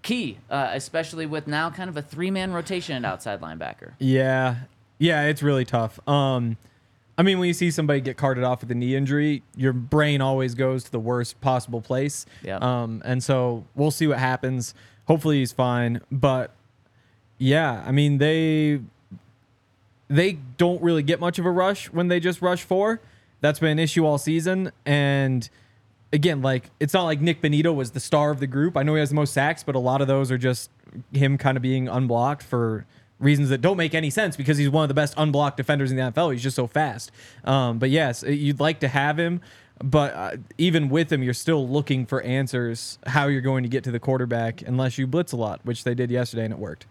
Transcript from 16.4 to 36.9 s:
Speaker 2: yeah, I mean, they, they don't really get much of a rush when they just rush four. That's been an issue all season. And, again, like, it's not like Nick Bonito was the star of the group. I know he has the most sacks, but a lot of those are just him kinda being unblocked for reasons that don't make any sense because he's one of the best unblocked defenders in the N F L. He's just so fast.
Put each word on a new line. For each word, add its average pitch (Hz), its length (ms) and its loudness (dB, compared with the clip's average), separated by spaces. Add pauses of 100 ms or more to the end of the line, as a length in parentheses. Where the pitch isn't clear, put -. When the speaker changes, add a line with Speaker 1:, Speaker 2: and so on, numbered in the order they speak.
Speaker 2:
yeah, 135 480 2
I - 40 -6
mean, 143 280 4
they, 156 640 2 (1300)
they 175 240 4 (240)
don't 175 260 2
really 165 200 4
get 147 180 0
much 175 180 -2
of 170 80 0
a 180 40 2
rush 185 420 0
when 175 160 0
they 175 120 2
just 175 200 -2
rush 180 220 0
four. 208 380 0 (400)
That's 147 180 2
been 160 120 2
an 151 80 2
issue 160 280 2
all 147 120 4
season. 180 540 0 (120)
And, 139 640 2 (640)
again, 151 300 2
like, 131 280 0 (100)
it's 151 140 -2
not 185 100 2
like 156 160 0
Nick 165 200 0
Bonito 156 320 2
was 131 180 -2
the 131 100 -8
star 147 300 2
of 147 100 -2
the 139 60 -2
group. 143 300 0
I 139 60 2
know 151 120 2
he 156 60 2
has 143 100 0
the 143 60 -2
most 147 180 0
sacks, 147 280 0
but 139 120 -4
a 131 60 2
lot 127 200 2
of 139 80 2
those 135 220 2
are 127 80 0
just 127 320 -2 (420)
him 139 240 4
kinda 131 240 0
being 127 280 0
unblocked 123 540 0
for 113 440 -2 (320)
reasons 143 300 4
that 131 120 0
don't 185 160 2
make 160 180 -2
any 160 160 0
sense 196 260 0
because 143 220 0
he's 143 100 2
one 156 160 2
of 143 40 0
the 135 60 -2
best 147 220 0
unblocked 147 400 2
defenders 143 340 0
in 131 60 0
the 131 60 0
N 127 60 0
F 117 100 -4
L. 165 120 2
He's 120 120 -4
just 131 140 -2
so 127 100 0
fast. 131 440 -4 (340)